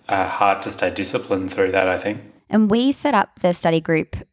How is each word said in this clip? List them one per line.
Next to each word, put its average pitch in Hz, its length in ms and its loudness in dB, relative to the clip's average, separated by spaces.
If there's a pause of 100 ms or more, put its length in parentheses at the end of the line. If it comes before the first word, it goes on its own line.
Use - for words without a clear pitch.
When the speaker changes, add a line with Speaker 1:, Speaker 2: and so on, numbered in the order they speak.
Speaker 1:
uh, 95 200 2
hard 98 340 2
to 98 80 -2
stay 92 180 -2
disciplined 95 640 -4
through 95 200 0
that, 95 160 2
I 90 100 0
think. 107 240 -6 (280)
Speaker 2:
And 214 220 4
we 247 200 2
set 285 220 -2
up - 280 0
the 175 120 2
study 165 280 0
group 160 340 -2 (180)